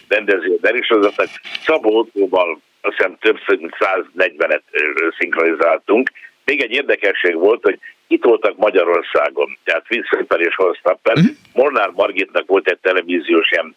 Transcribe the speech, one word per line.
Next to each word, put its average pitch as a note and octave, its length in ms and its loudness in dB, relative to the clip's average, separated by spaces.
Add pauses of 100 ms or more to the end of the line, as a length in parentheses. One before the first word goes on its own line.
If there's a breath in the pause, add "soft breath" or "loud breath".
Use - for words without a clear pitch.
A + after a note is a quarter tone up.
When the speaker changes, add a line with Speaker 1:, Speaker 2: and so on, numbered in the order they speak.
Speaker 1:
rendező G2 460 0
a E2+ 80 0
Derek A2+ 220 0
sorozatnak. G2+ 440 0 (380)
Szabó A#2 320 2
Ottóval F#2 640 0 (220)
azt G2+ 160 -4
hiszem F#2+ 220 -2
több A2 180 2 (100)
mint E2 320 -2
száznegyvenet, F2 920 -2
ö, D2+ 80 -2 (400)
szinkronizáltunk. E2 920 0 (340 loud breath)
Még C#3 160 -2
egy A2+ 100 -4
érdekesség G2+ 640 -2
volt, G#2 280 2
hogy F#2+ 160 0 (280 loud breath)
itt E3 160 2
voltak G#2+ 340 2
Magyarországon, E2 1080 0
tehát E2 220 -2
Fritz A2+ 240 -6
Repper F#2+ 300 -2
és E2+ 160 -2
Horst F2+ 280 -2
Tapper. F#2 320 0
Speaker 2:
Mhm. E3 100 4 (280)
Speaker 1:
Molnár B2 360 2
Margitnak F#2+ 580 -2
volt F#2+ 220 2
egy F2 120 -2
televíziós F2 680 0
ilyen, - 260 -4